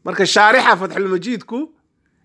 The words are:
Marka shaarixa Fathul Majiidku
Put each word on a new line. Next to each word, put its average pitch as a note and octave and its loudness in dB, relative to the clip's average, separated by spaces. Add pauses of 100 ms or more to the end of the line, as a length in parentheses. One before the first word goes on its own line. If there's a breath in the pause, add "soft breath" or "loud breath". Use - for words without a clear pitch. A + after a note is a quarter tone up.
Marka F#3 -2
shaarixa A3 4
Fathul F#3+ -6
Majiidku A#3 -6 (540)